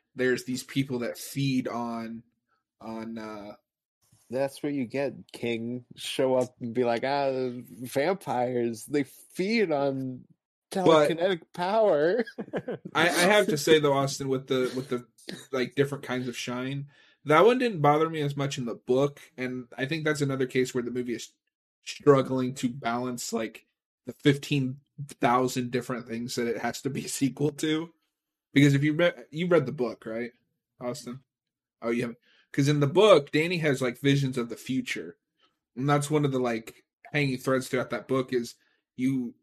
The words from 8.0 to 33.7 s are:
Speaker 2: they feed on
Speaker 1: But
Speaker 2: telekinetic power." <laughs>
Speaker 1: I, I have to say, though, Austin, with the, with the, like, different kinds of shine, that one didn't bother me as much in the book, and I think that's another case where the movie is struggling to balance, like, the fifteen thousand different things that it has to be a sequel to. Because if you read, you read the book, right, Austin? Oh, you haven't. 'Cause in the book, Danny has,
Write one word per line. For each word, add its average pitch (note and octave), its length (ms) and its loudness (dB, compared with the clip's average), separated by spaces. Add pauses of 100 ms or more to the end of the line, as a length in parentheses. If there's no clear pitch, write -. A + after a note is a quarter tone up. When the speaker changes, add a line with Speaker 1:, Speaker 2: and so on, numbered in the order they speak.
Speaker 2:
they C#3+ 180 0
feed G3 680 -2
on C3+ 520 -2 (600)
Speaker 1:
But D#3+ 320 6
Speaker 2:
telekinetic F3 360 -2
power." F#3 720 2 (140)
<laughs> - 260 -8 (300)
Speaker 1:
I, D#3+ 140 4
I F3 180 2
have G#3 220 4
to D#3 100 0
say, D#3+ 200 6
though, D3 140 4
Austin, C#3 360 0
with C3 200 -2
the, B2+ 260 0
with B2+ 140 -6
the, A#2+ 180 -4 (460)
like, B2+ 220 -2
different C#3 300 0
kinds B2+ 240 -6
of A#2 80 -8
shine, C3 520 -8 (360)
that D#3 200 6
one B3 140 6
didn't A#3 240 -2
bother D3+ 280 4
me D#3+ 120 -4
as C#3+ 140 -4
much C#3+ 220 -4
in B2+ 60 -4
the A2+ 100 -6
book, C#3 460 0 (160)
and B2+ 400 -8
I C3 100 -4
think D#3 180 -4
that's D3+ 180 0
another C3+ 240 0
case B2+ 280 0
where B2 80 0
the A#2+ 80 -4
movie B2 240 -4
is - 180 -12 (520)
struggling C3 720 2
to B2+ 120 -2
balance, B2 640 -4
like, A2+ 340 -6 (400)
the A#2+ 80 -12
fifteen C#3+ 640 0 (400)
thousand B2+ 500 2
different A#2+ 380 -6
things A#2 260 -8
that A#2+ 120 -2
it A2 120 -2
has - 240 -6
to C#3 80 -4
be C3+ 140 -8
a - 40 -10
sequel C#3 440 -2
to. D#3 400 -4 (640)
Because C#3+ 200 8
if C#3 100 2
you D3+ 100 2
read, E3+ 360 0
you E3 180 -4
read E3 180 4
the A#2+ 60 -8
book, A2+ 340 -4
right, A#2 260 -8 (480)
Austin? B2 400 -10 (640)
Oh, A#2+ 80 -2
you A#2+ 120 0
haven't. A#2+ 160 -8 (340)
'Cause C#3 160 2
in D3 120 2
the C#3+ 80 4
book, F3+ 440 6
Danny E3 260 0
has, D3 240 0